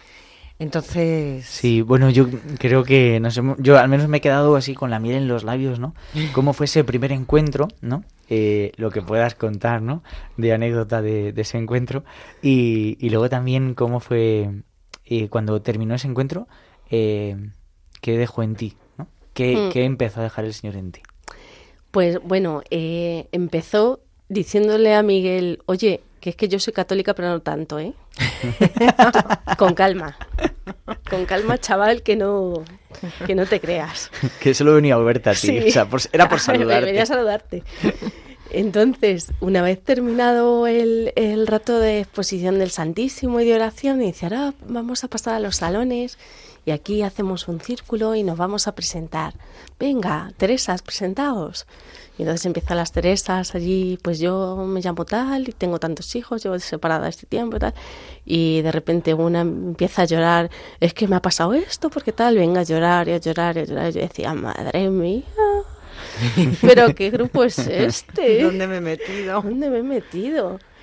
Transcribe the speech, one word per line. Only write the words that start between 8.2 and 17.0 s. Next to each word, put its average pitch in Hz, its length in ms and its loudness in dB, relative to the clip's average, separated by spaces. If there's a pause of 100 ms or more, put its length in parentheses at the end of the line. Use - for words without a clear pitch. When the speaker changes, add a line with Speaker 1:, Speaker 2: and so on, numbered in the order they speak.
Speaker 2:
Eh, 104 460 0
lo 110 140 -4
que 104 120 -4
puedas 113 320 0
contar, 110 480 -2
¿no? 139 200 -4 (360)
De 113 160 2
anécdota 113 480 -2
de, 107 320 -4
de 107 80 -4
ese 113 160 -6
encuentro. 123 440 -2 (380)
Y, 113 580 2
y 120 120 -2
luego 110 180 2
también 127 460 -2
cómo 120 260 -2
fue, 107 640 0 (420)
eh, 110 240 -2
cuando 107 320 -2
terminó 110 360 -2
ese 131 120 -6
encuentro, 135 400 -4 (420)
eh, 104 460 0 (640)